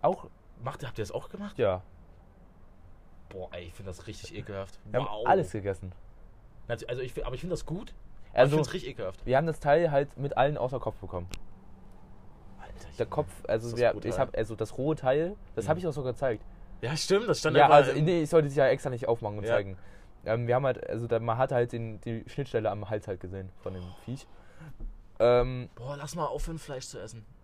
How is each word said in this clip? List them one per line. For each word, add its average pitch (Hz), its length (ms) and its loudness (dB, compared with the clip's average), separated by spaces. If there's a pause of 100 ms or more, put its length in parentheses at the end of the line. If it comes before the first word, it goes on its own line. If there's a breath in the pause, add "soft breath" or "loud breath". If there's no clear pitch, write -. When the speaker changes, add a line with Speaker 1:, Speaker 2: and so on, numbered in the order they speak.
Speaker 1:
auch - 260 0 (360)
Speaker 2:
Macht, 131 220 -8
habt 120 140 -8
ihr 110 40 0
das 104 80 -8
auch - 180 -8
gemacht? 202 280 -12
Speaker 1:
Ja. 98 240 4 (1500)
Speaker 2:
Boah, 92 240 -10
ey, 90 120 -10
ich 85 80 -14
find 98 140 -12
das 90 200 -12
richtig - 280 -12
ekelhaft. 98 500 -10
Speaker 1:
Wir 113 140 -2
haben - 100 -4
Speaker 2:
Wow. 104 180 -4
Speaker 1:
alles 185 240 4
gegessen. 98 400 -6 (760)
Speaker 2:
Natu-, 117 200 -6
also 127 140 -6
ich 127 120 -8
fi-, - 100 -6
aber 127 120 -6
ich 127 60 -8
find 180 120 -4
das - 120 -6
gut, 165 280 -8 (380 soft breath)
aber - 80 0
Speaker 1:
Also, 139 120 10
Speaker 2:
ich 147 60 4
find's 147 160 0
richtig 185 180 -6
ekelhaft. 98 340 -8
Speaker 1:
wir 123 120 4
haben 160 100 4
das 160 120 -2
Teil 156 320 6
halt 143 260 2
mit 139 200 -4
allen 139 200 4
außer 127 220 -2
Kopf - 200 -4
bekommen. 90 280 -8 (1300)
Speaker 2:
Alter, - 120 -14 (240)
Speaker 1:
Der 120 80 0
Speaker 2:
Junge, - 40 -12
Speaker 1:
Kopf, - 200 -2 (180)
also 113 200 0
Speaker 2:
ist 117 60 -6
das 117 60 -4
Speaker 1:
wir, 117 140 6
Speaker 2:
brutal. 104 180 -4
Speaker 1:
ich 92 80 0
hab, - 180 0
also 110 180 -2
das - 220 -4
rohe 147 180 0
Teil, 156 400 2 (200)
das 110 100 -2
Speaker 2:
Mhm. - 40 -4
Speaker 1:
hab 160 80 2
ich 180 100 -4
auch 160 60 -2
so 139 100 -4
gezeigt. 127 400 -2 (380)
Speaker 2:
Ja, 131 140 -2
stimmt, 202 320 2
das 170 120 2
stand 160 180 4
Speaker 1:
Ja, 147 80 10
Speaker 2:
einfach 151 120 12
Speaker 1:
also, 139 140 10
Speaker 2:
im 143 140 2
Speaker 1:
nee, 170 180 4
ich 147 60 -2
sollte 160 180 6
es 139 80 -4
ja 139 120 6
extra 135 220 2
nicht 123 180 -4
aufmachen 110 300 0
und 104 60 -6
Speaker 2:
Ja. 110 120 0
Speaker 1:
zeigen. 98 220 0 (480 soft breath)
Ähm, 117 220 0
wir 120 80 4
haben 139 100 2
halt, - 240 0
also 117 180 -4
da, 117 120 2
man 113 180 0
hat 135 140 2
halt 120 200 2
den, 113 300 -6
die 113 260 -6
Schnittstelle 120 420 -2
am 101 200 -6
Hals 107 180 -4
halt 95 120 -6
gesehen 95 300 -10 (120)
von 95 120 -8
dem 92 100 -10 (220)
Viech. 131 220 -10 (920 loud breath)
Ähm, 123 560 4
Speaker 2:
Boah, 131 220 -10
lass 147 180 -10
mal 165 100 -2
aufhören, 147 340 -4
Fleisch 131 280 -10
zu 120 120 -12
essen. 107 260 -12 (180)